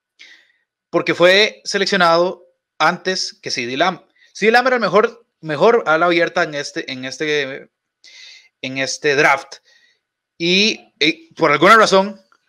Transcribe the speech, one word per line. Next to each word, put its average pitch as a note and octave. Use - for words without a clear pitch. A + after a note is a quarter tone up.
Porque E3+
fue F#3
seleccionado F3+
antes F3+
que C3
CeeDee B2
Lamb. E3+
CeeDee G#3+
Lamb B3
era B3+
el A#3+
mejor, G#3+
mejor E3
ala D#3+
abierta E3+
en D#3
este, C#3+
en C3
este, C#3
en C3
este C3+
draft. C#3+
Y, F#3
eh, D#3+
por D#3+
alguna D#3+
razón, G3+